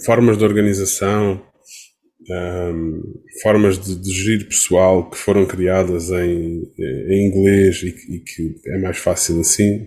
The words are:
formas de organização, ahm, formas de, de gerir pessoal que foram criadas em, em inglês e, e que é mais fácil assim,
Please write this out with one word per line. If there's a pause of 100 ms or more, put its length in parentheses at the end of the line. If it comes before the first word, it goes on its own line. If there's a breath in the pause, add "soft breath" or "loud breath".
formas
de
organização, (880 loud breath)
ahm, (420)
formas
de,
de
gerir
pessoal
que
foram
criadas
em, (160)
em
inglês
e, (280)
e
que (120)
é
mais
fácil
assim,